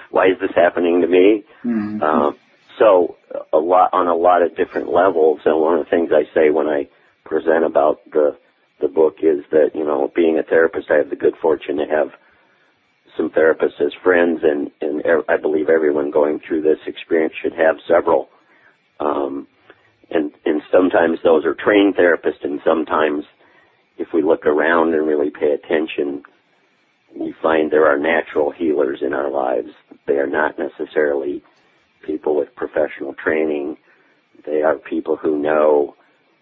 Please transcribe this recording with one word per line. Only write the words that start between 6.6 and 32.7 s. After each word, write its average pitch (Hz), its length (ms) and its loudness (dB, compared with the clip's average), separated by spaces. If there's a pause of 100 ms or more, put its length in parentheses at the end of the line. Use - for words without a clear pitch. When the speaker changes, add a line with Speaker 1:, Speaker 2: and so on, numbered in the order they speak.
Speaker 1:
I 71 200 -4 (380)
present 80 400 0
about 78 340 0 (120)
the, 73 260 0 (420)
the 76 80 -2
book 78 340 0
is 73 300 0
that, 76 240 2
you 78 80 -4
know, 69 320 -2
being 80 240 2
a 76 40 -2
therapist, 82 460 0
I 78 60 2
have 73 140 0
the - 80 -10
good - 240 0
fortune 73 360 -2
to 76 80 -4
have 76 260 -2 (1040)
some 80 120 -4
therapists 78 520 0
as 73 100 -2 (100)
friends, 85 420 2
and, 71 360 -2
and 76 220 -6
ev-, 80 260 0
I 85 80 0
believe 78 320 -2
everyone 76 420 0
going 76 300 0
through 80 220 -6
this 76 260 0
experience 78 540 -4
should 73 120 -6
have 80 220 0 (100)
several. 85 440 0 (720)
Um, 71 460 -6 (600)
and, 76 220 -4 (140)
and 76 160 -2 (100)
sometimes 87 520 2
those 80 200 4
are 73 100 -2
trained 101 440 2
therapists, 82 460 0
and 71 200 -6
sometimes 78 640 -2 (720)
if - 160 -10
we 82 80 0
look - 240 0
around 80 480 0
and 78 120 0
really 73 240 -2
pay 76 220 -2
attention, 73 720 -4 (880)
we 80 280 -10
find 80 280 0
there 76 180 4
are 71 120 2
natural 78 520 -2
healers 71 500 -2
in 67 120 -4
our 69 160 -4
lives. 64 420 -4 (360)
They 71 60 0
are 69 140 -2
not 76 300 -2
necessarily 71 840 -4 (600)
people 76 320 -4
with - 180 -4
professional 71 580 -6